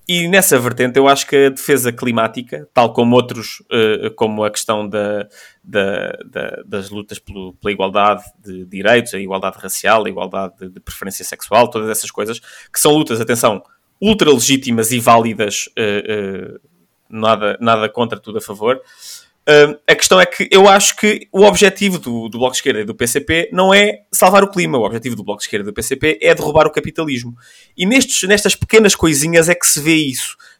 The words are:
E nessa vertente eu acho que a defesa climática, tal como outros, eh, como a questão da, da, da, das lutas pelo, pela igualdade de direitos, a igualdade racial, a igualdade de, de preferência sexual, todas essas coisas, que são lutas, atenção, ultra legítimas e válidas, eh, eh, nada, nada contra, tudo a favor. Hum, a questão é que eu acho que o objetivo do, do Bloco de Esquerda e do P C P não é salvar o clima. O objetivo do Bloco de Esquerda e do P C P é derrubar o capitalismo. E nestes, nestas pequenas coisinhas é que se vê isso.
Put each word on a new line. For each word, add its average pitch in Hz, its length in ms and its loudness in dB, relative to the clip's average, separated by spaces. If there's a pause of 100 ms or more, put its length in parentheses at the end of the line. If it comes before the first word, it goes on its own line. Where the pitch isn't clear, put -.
E 175 180 -2
nessa 175 320 2
vertente 123 400 -2
eu 139 80 4
acho 139 200 2
que 147 100 -2
a 139 140 4
defesa 127 420 -2
climática, 120 800 -6
tal 117 200 2
como 120 220 2
outros, 120 560 -2
eh, 107 460 0
como 107 280 -2
a 104 60 0
questão 107 380 -4
da, 104 400 -6 (340)
da, 98 600 -4
da, - 400 -10
das 98 260 -10
lutas 104 280 -14
pelo, 95 360 -16
pela 208 180 -6
igualdade 104 500 0 (220)
de 92 200 -16
direitos, 101 500 0
a 95 40 -6
igualdade 95 400 -6
racial, 101 460 0
a 104 40 -6
igualdade 95 520 -8
de, 92 80 -16
de 92 120 -20
preferência - 440 -14
sexual, - 440 2
todas 110 200 -6
essas - 220 -6
coisas, 110 300 -8 (320)
que - 80 -6
são 151 120 4
lutas, 151 280 0
atenção, 117 420 -2 (380)
ultra 202 300 2
legítimas 120 600 0
e 127 80 -2
válidas, 113 800 2
eh, 104 300 -2
eh, 101 520 -8 (500)
nada, 107 520 0
nada 113 280 2
contra, 113 300 -4
tudo 107 200 -10
a - 20 -8
favor. 110 400 -4 (680)
Hum, 147 260 6 (120)
a 160 100 4
questão - 240 2
é 180 60 4
que - 260 -8
eu 196 160 8
acho 196 260 4
que - 380 -2
o 190 100 4
objetivo 190 560 2
do, 117 300 -8
do 113 100 -12
Bloco 127 140 0
de - 60 -6
Esquerda 110 240 -2
e - 20 -4
do 107 100 -10
P 123 120 -4
C 131 160 -2
P 165 280 -2
não 185 220 2
é 208 300 2 (100)
salvar 196 320 4
o 196 40 -8
clima. 170 280 -4
O 113 80 0
objetivo 113 320 -6
do 101 80 -12
Bloco 101 160 -8
de - 60 -10
Esquerda 101 180 -6
e 104 80 -10
do - 20 -10
P 117 80 -8
C 135 140 -4
P 156 240 0
é 160 140 4
derrubar 151 320 4
o 156 40 -2
capitalismo. 139 640 -6 (400)
E 180 120 -2
nestes, 254 420 0
nestas 202 260 2
pequenas 220 400 2
coisinhas 160 540 2
é 175 60 4
que 175 120 -4
se - 140 0
vê 160 140 2
isso. 139 420 -2 (240)